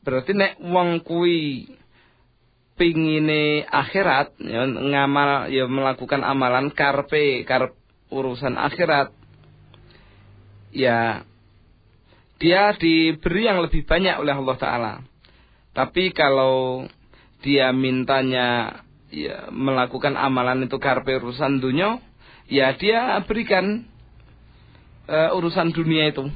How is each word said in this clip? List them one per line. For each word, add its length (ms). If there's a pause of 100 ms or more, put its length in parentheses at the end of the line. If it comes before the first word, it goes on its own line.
Berarti 320
nek 320
wong 400
kuwi 720 (960)
pingine 960
akhirat, 720
ya, 240
ngamal, 880
ya, 160
melakukan 560
amalan 480
karpe, 720
karep 320 (320)
urusan 480
akhirat, 560 (1600)
ya, 480 (1200)
dia 320
diberi 720
yang 160
lebih 240
banyak 320
oleh 160
Allah 240
Ta'ala. 360 (840)
Tapi 320
kalau 800 (560)
dia 240
mintanya, 1120 (320)
ya, 400
melakukan 640
amalan 480
itu 160
karpe 400
urusan 400
dunia, 400 (480)
ya, 240
dia 560
berikan, 560 (1200)
eh, 320
urusan 320
dunia 400
itu. 160 (100)